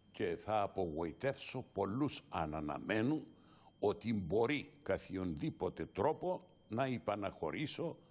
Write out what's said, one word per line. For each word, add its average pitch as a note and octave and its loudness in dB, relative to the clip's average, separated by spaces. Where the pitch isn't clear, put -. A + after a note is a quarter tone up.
Και F2 0
θα G#2+ 2
απογοητεύσω F#2+ -2
πολλούς A2 0
αν D#2+ -2
αναμένουν G2 0
ότι G#2+ 2
μπορεί G#2+ 2
καθιονδήποτε F#2 0
τρόπο D#3 0
να B2+ 0
υπαναχωρήσω G#2 -2